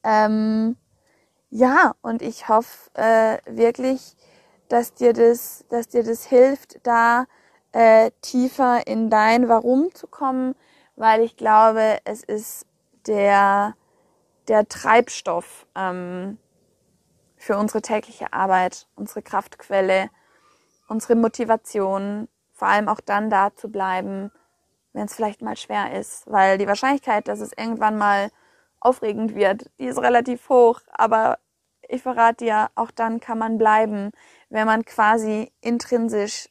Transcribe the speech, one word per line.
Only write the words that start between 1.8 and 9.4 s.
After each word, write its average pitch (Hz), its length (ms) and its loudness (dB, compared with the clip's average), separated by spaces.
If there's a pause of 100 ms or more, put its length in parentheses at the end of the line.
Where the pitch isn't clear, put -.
und 233 220 -8
ich - 260 -12
hoffe, - 460 -2
äh, 220 500 2
wirklich, 240 720 -2 (560)
dass 233 220 -2
dir 240 180 2
das, 233 560 2
dass 233 200 -6
dir 240 140 0
das 226 220 -6
hilft, 262 640 4
da, 233 400 2 (460)
äh, 220 380 6 (120)
tiefer 247 640 0
in 220 240 -2
dein 220 380 4